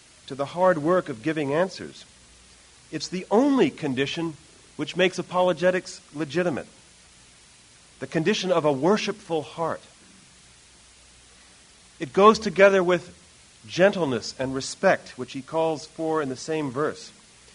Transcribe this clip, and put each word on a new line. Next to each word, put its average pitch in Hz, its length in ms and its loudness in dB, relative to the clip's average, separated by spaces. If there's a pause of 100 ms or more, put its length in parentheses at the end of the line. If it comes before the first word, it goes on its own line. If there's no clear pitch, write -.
(260)
to 139 80 -12
the 135 120 -4
hard 180 320 2
work 175 300 0
of 113 140 -10
giving 151 320 -2
answers. 156 500 -4 (840)
It's 160 160 -8
the 180 240 -8
only 247 400 4
condition 143 640 -4 (400)
which 151 200 -8
makes 180 220 2
apologetics 180 800 0 (140)
legitimate, 147 520 -4 (1300)
the 156 60 -10
condition 185 460 -2
of 160 120 2
a 151 80 4
worshipful 165 720 -2
heart. 151 380 -8 (2250)
It 151 140 -10
goes 214 260 8
together 196 440 6
with 175 320 0 (520)
gentleness 160 720 0
and 131 160 -4
respect, - 600 -2
which 127 160 -10
he 135 100 -10
calls 160 440 -4
for 160 340 -4
in 139 80 -4
the 127 80 -8
same 156 340 -6
verse. 131 400 -6 (440)